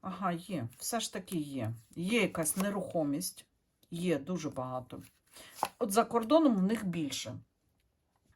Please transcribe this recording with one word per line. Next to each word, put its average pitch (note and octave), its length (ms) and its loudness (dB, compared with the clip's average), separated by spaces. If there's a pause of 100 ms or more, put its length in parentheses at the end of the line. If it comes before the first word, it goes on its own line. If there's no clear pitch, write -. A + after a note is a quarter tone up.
Ага, F#3 300 -2
є. E3+ 360 -4 (100)
Все - 220 -4
ж - 140 -6
таки F#3 240 -6
є. C3+ 360 -4 (220)
Є G3 260 2
якась E3+ 360 0
нерухомість. F3+ 880 -2 (460)
Є E3+ 280 0
дуже D#3+ 300 -4
багато. B2+ 520 -6 (760)
От A3+ 120 0
за A3 120 6
кордоном A#3 520 6
в F#3 80 4
них G#3 220 2
більше. C#3+ 540 -4 (960)